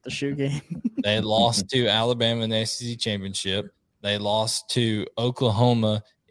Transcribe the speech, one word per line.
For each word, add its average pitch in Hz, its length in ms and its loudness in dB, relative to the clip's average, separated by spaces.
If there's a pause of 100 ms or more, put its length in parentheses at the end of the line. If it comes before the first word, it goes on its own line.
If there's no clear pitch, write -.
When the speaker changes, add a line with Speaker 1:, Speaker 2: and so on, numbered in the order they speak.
Speaker 1:
The 127 60 -10
shoe 143 260 -4
game. 143 300 -2
<laughs> - 260 -8 (100)
Speaker 2:
They 107 180 2
lost 110 500 2
to 123 180 2
Alabama 117 540 2
in 113 80 -2
the 110 80 0
S 110 220 -4
E 120 120 -6
C 120 40 -6
championship. 98 760 -4 (280)
They 101 160 0
lost 107 520 0
to 110 340 0 (140)
Oklahoma 117 840 2 (260)